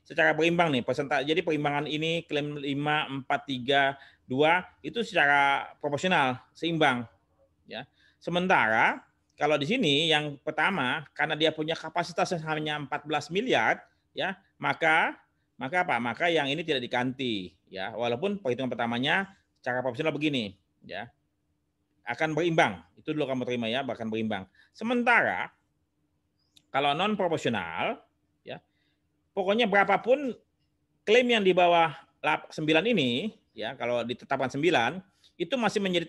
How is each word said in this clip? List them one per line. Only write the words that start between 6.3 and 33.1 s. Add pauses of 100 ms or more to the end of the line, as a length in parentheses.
seimbang. (640)
Ya. (340)
Sementara (340)
kalau
di
sini
yang
pertama, (160)
karena
dia
punya
kapasitas
yang
hanya
empat
belas
miliar, (320)
ya, (240)
maka, (400)
maka
apa?
Maka
yang
ini
tidak
diganti, (120)
ya.
Walaupun
perhitungan
pertamanya (240)
secara
proporsional
begini, (320)
ya. (960)
Akan
berimbang. (120)
Itu
dulu
kamu
terima
ya,
bahkan
berimbang. (280)
Sementara (1200)
kalau
non
proporsional, (480)
ya, (720)
pokoknya
berapapun (640)
klaim
yang
di
bawah (240)
lap-,
sembilan
ini, (240)